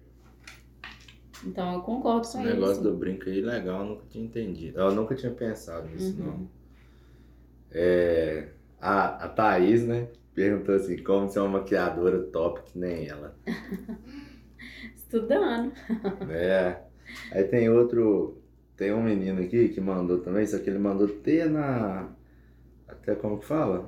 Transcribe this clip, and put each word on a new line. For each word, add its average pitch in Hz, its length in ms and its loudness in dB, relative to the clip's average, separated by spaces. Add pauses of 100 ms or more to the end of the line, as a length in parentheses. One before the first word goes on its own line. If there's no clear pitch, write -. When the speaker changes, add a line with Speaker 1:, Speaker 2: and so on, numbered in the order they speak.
(1400)
Speaker 1:
Então, 180 300 -4
eu 180 80 -4
concordo 233 440 0
Speaker 2:
Esse - 120 -10
Speaker 1:
com 214 60 -2
Speaker 2:
negócio 196 300 2
Speaker 1:
isso. 196 80 -6
Speaker 2:
do 95 140 2
brinco 95 320 -4
aí, 95 140 0
legal, 98 400 -2
eu 101 80 -6
nunca 107 180 -10
tinha 113 160 -10
entendido. 90 560 -6
Eu 95 140 4
nunca 110 200 0
tinha 123 180 -4
pensado 85 560 -8
nisso, 92 300 -6
Speaker 1:
Uhum. - 80 -6
Speaker 2:
não. 185 240 -8 (1200)
É, 82 800 2 (320)
a, 92 460 0
a - 20 -6
Thaís, 107 560 4
né, 120 240 -2 (260)
perguntou 98 400 2
assim, 95 280 0
como 98 260 2
ser 101 120 -2
uma 98 200 2
maquiadora 90 640 2
top 85 380 -2
que - 160 -14
nem 87 300 -4
ela? 73 280 -14 (100)
Speaker 1:
<laughs> - 1500 -12
Estudando. 240 760 0 (580)
Speaker 2:
É. 90 480 2 (540)
Aí 95 120 4
tem 117 240 4
outro, 117 720 4 (380)
tem 98 160 0
um 113 100 0
menino 95 400 0
aqui 117 260 4
que - 120 -4
mandou 90 380 2
também, 98 280 0
só 101 120 -2
que 95 100 -4
ele 98 100 0
mandou 101 280 2
até 156 400 2
na, 120 600 -2 (800)
até - 260 -4
como 104 240 -4
que - 60 -14
fala? 120 440 0